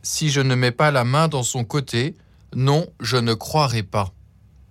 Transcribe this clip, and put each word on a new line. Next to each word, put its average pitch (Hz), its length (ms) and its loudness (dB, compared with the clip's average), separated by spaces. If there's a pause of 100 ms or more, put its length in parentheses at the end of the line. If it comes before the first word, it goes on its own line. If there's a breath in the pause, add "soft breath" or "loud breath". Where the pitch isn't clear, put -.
si - 260 -2
je 139 140 2
ne 131 120 2
mets 123 160 2
pas 151 200 2
la 131 120 2
main 143 260 2
dans 143 140 -2
son 123 220 -4
côté, 135 500 -2 (400 soft breath)
non, 143 320 2 (140)
je 127 160 -2
ne 117 160 2
croirai 117 500 0
pas. » 95 300 -4 (580)